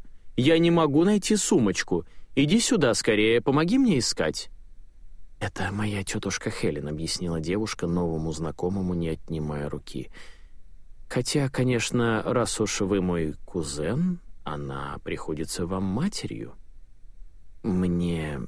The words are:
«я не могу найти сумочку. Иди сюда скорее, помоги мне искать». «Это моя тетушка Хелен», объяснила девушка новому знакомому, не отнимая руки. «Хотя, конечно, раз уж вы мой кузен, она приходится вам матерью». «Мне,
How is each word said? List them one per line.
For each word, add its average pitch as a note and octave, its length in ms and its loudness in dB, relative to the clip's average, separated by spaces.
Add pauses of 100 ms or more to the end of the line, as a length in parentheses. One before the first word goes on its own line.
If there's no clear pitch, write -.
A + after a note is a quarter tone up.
(360)
«я D#3+ 220 6
не E3+ 120 6
могу D#3+ 340 6
найти G#3 320 4
сумочку. G2+ 720 2 (280)
Иди D3 260 4
сюда C#3+ 340 4
скорее, A2 460 4
помоги D#3+ 380 2
мне A3 200 6
искать». - 520 -2 (920)
«Это G2 320 -2
моя G2+ 320 -2
тетушка - 460 -4
Хелен», D2 380 -2
объяснила D#2+ 520 -2
девушка F#2 460 -2
новому E2 460 0
знакомому, F2 640 -2
не E2+ 140 0
отнимая D2+ 600 -4
руки. - 420 -8 (1000)
«Хотя, C3+ 400 2
конечно, A#2 760 2
раз A#2 360 2
уж G#2 220 0
вы F#2+ 180 4
мой E2+ 340 0 (100)
кузен, F#2 760 -2 (240)
она C#2+ 580 -6
приходится D#2+ 640 -4
вам F#2+ 180 -2
матерью». A#2 680 -2 (1080)
«Мне, F2 840 0